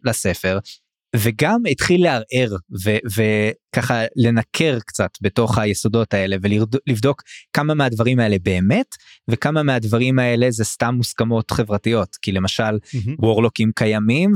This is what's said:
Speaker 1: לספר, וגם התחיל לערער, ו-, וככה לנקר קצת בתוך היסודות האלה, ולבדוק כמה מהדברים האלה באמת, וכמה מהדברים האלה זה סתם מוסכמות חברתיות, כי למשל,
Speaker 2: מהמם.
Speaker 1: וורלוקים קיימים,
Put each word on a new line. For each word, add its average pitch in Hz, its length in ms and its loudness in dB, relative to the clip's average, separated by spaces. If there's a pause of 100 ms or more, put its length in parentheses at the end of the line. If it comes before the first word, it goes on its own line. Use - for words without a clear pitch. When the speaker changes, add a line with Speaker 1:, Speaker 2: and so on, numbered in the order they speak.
Speaker 1:
לספר, 95 540 -2 (580)
וגם 131 540 0
התחיל 175 320 2
לערער, 123 540 0 (280)
ו-, 107 120 2 (200)
וככה 110 840 0 (140)
לנקר 117 720 0
קצת - 240 -4 (100)
בתוך 107 380 0
היסודות 107 560 0
האלה, 95 280 0
ולבדוק 110 800 0 (300)
כמה 151 220 0
מהדברים 123 460 0
האלה 107 220 2
באמת, 98 440 2 (420)
וכמה 147 340 0
מהדברים 123 560 0
האלה 123 320 2
זה 113 140 -2
סתם 120 300 -2
מוסכמות 117 560 -2
חברתיות, 107 720 -2
כי 101 100 -4
למשל, 95 320 -2
Speaker 2:
מהמם. 110 540 -4
Speaker 1:
וורלוקים 110 560 2
קיימים, 113 600 2